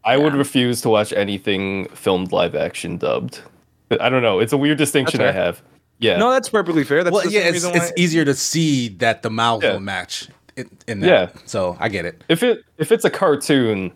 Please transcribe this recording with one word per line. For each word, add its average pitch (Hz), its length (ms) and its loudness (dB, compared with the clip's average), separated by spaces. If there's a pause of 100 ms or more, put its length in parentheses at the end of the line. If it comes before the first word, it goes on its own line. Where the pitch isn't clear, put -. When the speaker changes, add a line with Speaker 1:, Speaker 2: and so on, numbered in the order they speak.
Speaker 1:
I 120 140 4
would 147 160 2
Speaker 2:
Yeah. 139 40 0
Speaker 1:
refuse 123 440 0
to 120 80 0
watch 107 240 2
anything 98 720 -2
filmed 92 420 -2
live 85 240 0
action 85 440 -6
dubbed. - 420 -4 (580)
I 117 120 0
don't 127 120 2
know. 104 160 2
It's 113 140 0
a 143 60 0
weird 143 200 0
distinction 139 400 0
Speaker 3:
That's - 120 2
Speaker 1:
I - 20 -2
Speaker 3:
fair. 92 140 -2
Speaker 1:
have. 87 160 -6 (360)
Yeah. 104 200 2
Speaker 3:
No, 226 120 2
that's 262 200 0
perfectly 170 340 0
fair. 147 180 0
That's 180 120 0
Speaker 4:
Well, 208 100 2
Speaker 3:
the 185 60 0
Speaker 4:
yeah, 208 100 0
Speaker 3:
same 170 80 2
Speaker 4:
it's, 170 60 0 (100)
Speaker 3:
reason 175 120 -2
Speaker 4:
it's 170 100 2
Speaker 3:
why 170 100 -8
Speaker 4:
easier 165 300 2
to 139 80 2
see 143 540 0 (100)
that 113 240 0
the 117 80 -4
mouths 113 340 0
Speaker 1:
Yeah. 110 80 2
Speaker 4:
will 98 80 -4
match 95 480 -8 (280)
in, - 140 -14 (160)
in 107 140 -8
that. 127 80 2
Speaker 1:
Yeah. 101 200 4 (180)
Speaker 4:
So 90 340 -4
I - 80 -2
get 87 160 -4
it. - 240 -10
Speaker 1:
If 165 160 2
it, 240 160 2 (180)
if 156 140 0
it's 226 120 0
a - 60 4
cartoon 123 840 0